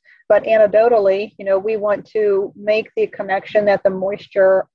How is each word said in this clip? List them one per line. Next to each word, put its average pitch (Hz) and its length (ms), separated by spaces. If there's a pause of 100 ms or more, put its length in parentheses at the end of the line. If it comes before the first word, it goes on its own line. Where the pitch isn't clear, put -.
(300)
But 208 140
anecdotally, 214 960
you 202 80
know, 196 140
we 214 160
want 208 320
to 202 480
make 214 400
the 214 120
connection 202 580
that 196 180
the 196 60
moisture 190 840